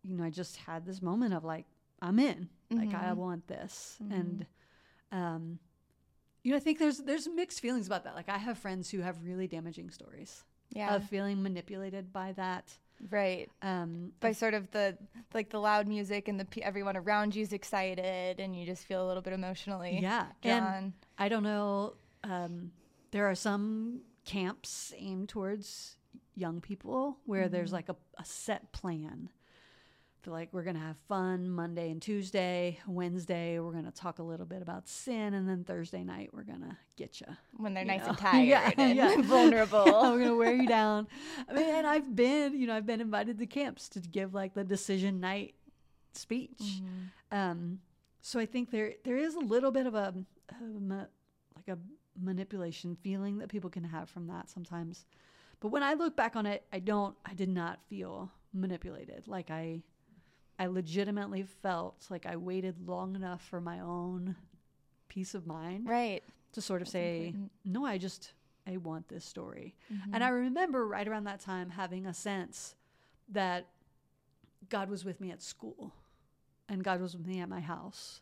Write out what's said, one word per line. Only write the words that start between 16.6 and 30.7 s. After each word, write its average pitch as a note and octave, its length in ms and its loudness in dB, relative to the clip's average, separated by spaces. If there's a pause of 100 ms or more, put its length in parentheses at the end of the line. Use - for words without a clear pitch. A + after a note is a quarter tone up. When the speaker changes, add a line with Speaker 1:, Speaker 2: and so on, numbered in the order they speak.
Speaker 2:
everyone G3 340 -2
around G#3 400 2
you's G#3+ 160 -2
excited, F#3 880 -2
and F#3+ 160 -4
you F3 80 -6
just F3+ 220 -6
feel F#3 180 0
a - 20 0
little F#3 160 -2
bit F#3 120 -4
emotionally F#3 680 -4
Speaker 1:
Yeah. G3 280 0 (140)
And A#3 220 4
Speaker 2:
drawn. F#3+ 280 -2 (260)
Speaker 1:
I G3+ 100 2
don't A3 140 2
know, G#3 520 0 (300)
um, F3 480 -6 (380)
there G3+ 160 2
are F#3+ 80 4
some A3 680 -2 (240)
camps - 720 -4
aimed F#3+ 320 -6
towards G3+ 680 -6 (380)
young F3 280 -4
people C4 640 -4
where F#3+ 240 2
there's, F3 180 0
Speaker 2:
Mm-hmm. F#3 60 -4
Speaker 1:
like, F3 160 -6
a, F3+ 60 -6 (220)
a E3+ 60 -12
set - 480 -6
plan. D#3 560 -6 (960)
They're F3 80 -10
like, E3 200 -8
"We're F3+ 100 -4
gonna E3+ 160 -2